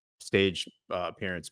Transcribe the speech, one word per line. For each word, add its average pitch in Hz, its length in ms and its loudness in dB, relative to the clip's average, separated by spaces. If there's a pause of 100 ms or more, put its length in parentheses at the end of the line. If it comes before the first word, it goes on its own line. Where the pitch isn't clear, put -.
(240)
stage, 196 440 2 (240)
uh, 90 180 -2
appearance. 87 420 -6